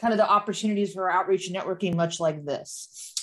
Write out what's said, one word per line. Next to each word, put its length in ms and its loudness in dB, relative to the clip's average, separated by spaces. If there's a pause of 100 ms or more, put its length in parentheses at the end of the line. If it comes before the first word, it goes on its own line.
kind 120 2
of 60 2
the 100 6
opportunities 640 2
for 160 -2
outreach 380 2
and 100 -6
networking, 380 -2
much 240 0
like 260 -2
this, 800 -10